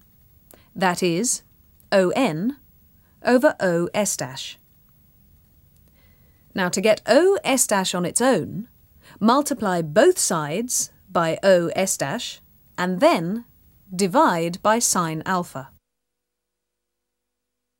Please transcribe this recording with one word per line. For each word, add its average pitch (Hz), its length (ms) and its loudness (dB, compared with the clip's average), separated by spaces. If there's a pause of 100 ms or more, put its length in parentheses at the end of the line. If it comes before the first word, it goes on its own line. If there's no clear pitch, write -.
(760)
That 180 280 0
is, 180 400 -2 (480)
O 190 200 4
N 240 460 -2 (680)
over 254 360 4
O 175 340 0
S 202 240 -2
dash. 131 400 -12 (2000)
Now, 185 140 -2
to 185 120 -4
get 214 240 2
O 359 380 4
S 254 240 0
dash 190 260 -2
on 180 120 -2
its - 160 -4
own, 220 480 -2 (500)
multiply 220 640 0
both 208 340 4
sides 175 760 -4 (200)
by 165 320 0
O 180 320 6
S 190 220 -2
dash 165 440 -6 (360)
and 180 240 -2
then 220 440 2 (480)
divide 180 720 0
by 220 160 2
sine 160 460 -2
alpha. 175 440 -6 (2000)